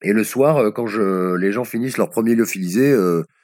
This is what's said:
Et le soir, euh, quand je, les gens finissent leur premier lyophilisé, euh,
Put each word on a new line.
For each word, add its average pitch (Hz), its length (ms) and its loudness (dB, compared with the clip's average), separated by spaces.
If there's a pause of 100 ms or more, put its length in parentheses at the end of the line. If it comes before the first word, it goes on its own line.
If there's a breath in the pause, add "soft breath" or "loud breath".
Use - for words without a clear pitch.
Et 101 100 0
le 214 100 2
soir, 147 340 2
euh, 107 140 2
quand 120 140 -6
je, 95 500 0
les 95 160 0
gens 120 120 -4
finissent 123 340 -6
leur 98 120 0
premier 113 260 0
lyophilisé, 107 560 0
euh, 90 320 2 (200)